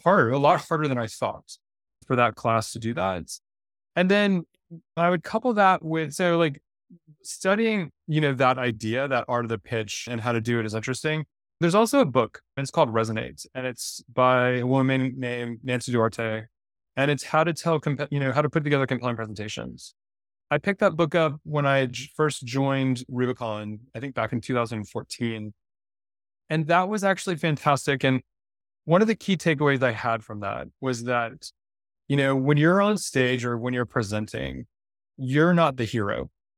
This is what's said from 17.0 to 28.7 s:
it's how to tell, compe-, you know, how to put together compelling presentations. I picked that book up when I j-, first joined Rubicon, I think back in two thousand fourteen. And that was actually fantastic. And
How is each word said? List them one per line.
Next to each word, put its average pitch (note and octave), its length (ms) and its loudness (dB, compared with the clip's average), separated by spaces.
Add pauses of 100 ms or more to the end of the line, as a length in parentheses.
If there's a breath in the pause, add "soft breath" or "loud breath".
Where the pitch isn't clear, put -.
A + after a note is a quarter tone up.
it's C#3 100 -2
how D#3 220 2
to E3+ 80 0
tell, D#3+ 260 -2
compe-, D3 320 -4
you C#3+ 80 -2
know, C3+ 140 0
how D3 100 2
to D3 80 -2
put D#3 140 -2
together C#3+ 220 2
compelling B2 280 -4
presentations. A2 800 -10 (560)
I D3 80 0
picked G3 220 -2
that F3+ 160 2
book E3 180 0
up D#3 300 0
when D3 200 -2
I C3+ 220 2
j-, B2 300 -12
first D3+ 280 0
joined C3 640 0
Rubicon, A2+ 680 -4 (160)
I A2+ 60 -10
think C3+ 160 -10
back A2 160 -2
in A#2+ 80 -2
two C3 140 -6
thousand A#2 340 -2
fourteen. A2 680 -8 (960)
And D#3 140 0
that F3+ 220 2
was G#3 160 -4
actually F#3+ 320 0
fantastic. C#3+ 640 0
And C3 200 2 (640)